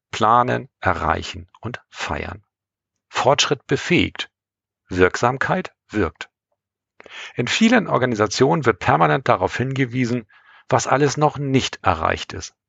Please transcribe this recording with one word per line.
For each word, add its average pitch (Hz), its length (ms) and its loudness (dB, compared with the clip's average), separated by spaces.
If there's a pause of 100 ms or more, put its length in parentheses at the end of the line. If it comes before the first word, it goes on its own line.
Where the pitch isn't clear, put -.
(100)
planen, 120 600 0 (100)
erreichen 87 680 -4 (100)
und 123 300 -12
feiern. - 540 -10 (640)
Fortschritt - 580 0
befähigt. 131 640 -2 (580)
Wirksamkeit 123 840 0 (140)
wirkt. 101 420 -4 (1040)
In 123 140 -4
vielen 220 400 2
Organisationen 127 760 2
wird 113 140 2
permanent 147 500 2
darauf 101 280 2
hingewiesen, 123 720 -2 (400)
was 123 180 2
alles 135 300 2
noch 147 220 2
nicht 135 440 -2
erreicht 87 500 -2
ist, - 220 -12 (140)